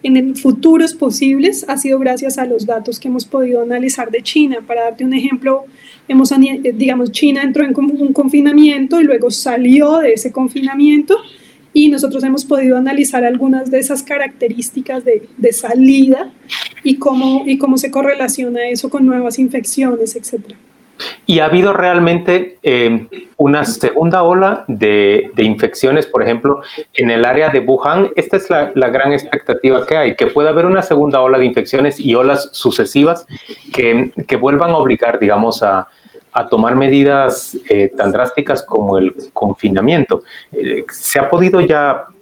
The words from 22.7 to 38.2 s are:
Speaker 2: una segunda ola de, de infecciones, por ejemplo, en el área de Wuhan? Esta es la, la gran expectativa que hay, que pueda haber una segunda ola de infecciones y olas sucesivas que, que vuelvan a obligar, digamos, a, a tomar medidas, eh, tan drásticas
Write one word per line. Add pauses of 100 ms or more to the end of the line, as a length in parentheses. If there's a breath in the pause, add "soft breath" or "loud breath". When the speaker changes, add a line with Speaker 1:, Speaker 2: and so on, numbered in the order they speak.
Speaker 2:
una
segunda
ola
de,
de
infecciones,
por
ejemplo, (340 loud breath)
en
el
área
de
Wuhan?
Esta
es
la,
la
gran
expectativa
que
hay,
que
pueda
haber
una
segunda
ola
de
infecciones
y
olas
sucesivas (440 loud breath)
que, (160)
que
vuelvan
a
obligar,
digamos,
a, (460 soft breath)
a
tomar
medidas, (120)
eh,
tan
drásticas